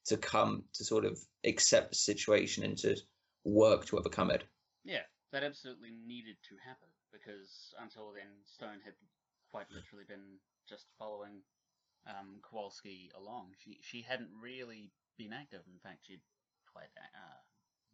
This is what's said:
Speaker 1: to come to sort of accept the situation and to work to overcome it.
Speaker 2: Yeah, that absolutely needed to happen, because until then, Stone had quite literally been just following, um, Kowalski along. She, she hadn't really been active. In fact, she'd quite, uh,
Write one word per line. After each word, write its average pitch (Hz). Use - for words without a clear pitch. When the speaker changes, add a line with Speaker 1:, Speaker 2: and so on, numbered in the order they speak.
Speaker 1:
to 110
come 107
to 107
sort -
of 101
accept -
the -
situation 104
and 101
to -
work 104
to 104
overcome 90
it. -
Speaker 2:
Yeah, 151
that 139
absolutely 127
needed 113
to 101
happen, 127
because 104
until 107
then, 101
Stone 107
had 101
quite 104
literally 101
been 98
just -
following, 101
um, 98
Kowalski 98
along. 101
She, 104
she 120
hadn't 120
really 117
been 107
active. 123
In 92
fact, 90
she'd 95
quite, 80
uh, 78